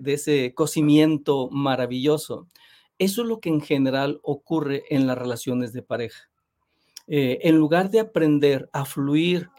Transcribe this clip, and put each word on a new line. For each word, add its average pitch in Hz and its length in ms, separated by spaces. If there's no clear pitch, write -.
de 135 140
ese 143 400
cocimiento 151 960
maravilloso. 135 1000
Eso 196 240
es 233 60
lo 220 120
que 175 100
en 151 100
general 135 640
ocurre 143 680
en 135 160
las 127 120
relaciones 123 560
de 120 80
pareja. 117 480
Eh, 139 340
en 160 140
lugar 170 340
de 220 100
aprender 147 720
a 143 120
fluir 156 720